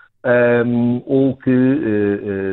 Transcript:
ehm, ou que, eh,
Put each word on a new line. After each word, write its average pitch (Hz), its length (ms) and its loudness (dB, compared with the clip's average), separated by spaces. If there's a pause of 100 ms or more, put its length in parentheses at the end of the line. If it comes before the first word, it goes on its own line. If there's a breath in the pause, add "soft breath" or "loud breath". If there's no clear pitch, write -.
(220 loud breath)
ehm, 120 840 0
ou 135 280 0
que, - 160 -4
eh, 113 720 0 (320)